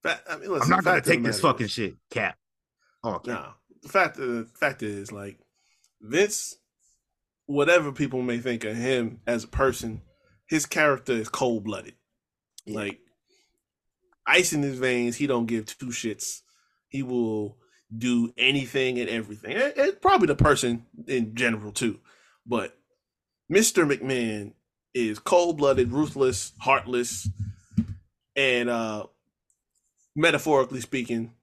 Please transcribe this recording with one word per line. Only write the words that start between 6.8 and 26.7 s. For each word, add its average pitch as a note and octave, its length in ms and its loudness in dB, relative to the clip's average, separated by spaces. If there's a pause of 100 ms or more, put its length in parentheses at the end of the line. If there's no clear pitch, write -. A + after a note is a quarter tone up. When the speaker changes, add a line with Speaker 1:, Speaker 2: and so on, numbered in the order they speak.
Speaker 1:
whatever D3 460 4
people C3 300 -2
may A#2+ 180 -2
think A#2 240 -4
of A2 120 -4
him A#2+ 520 -2
as A#2 160 -2
a - 40 -16
person, A#2+ 540 -2 (460)
his D#3+ 180 0
character C#3+ 480 2
is A2 160 -2
cold-blooded. A2 640 -4 (720)
Speaker 2:
Yeah. G#2+ 100 -10
Speaker 1:
Like, G#2 240 -6 (1300)
ice F3+ 280 4
in D3 80 0
his C3+ 160 -4
veins, B2 380 0
he C#3+ 120 -2
don't A#2+ 180 0
give A2 200 -4
two - 220 -12
shits. - 540 -8 (480)
He C#3 140 -6
will A2 540 -2 (380)
do A#2 420 0
anything B2+ 640 2
and A2 100 -4
everything. G#2+ 460 -8
And, C#4 220 0
and D4 240 0
probably F4+ 260 6
the D3 80 2
person B2 500 4 (220)
in A2+ 280 -2
general, A2 360 -2
too. G#2 280 -4 (460)
But A2+ 320 -4 (680)
Mister F#3+ 380 4
McMahon A#2+ 680 -2 (400)
is A2 260 -2
cold-blooded, C#3+ 720 4
ruthless, C#3 680 0
heartless, B2 680 0 (1040)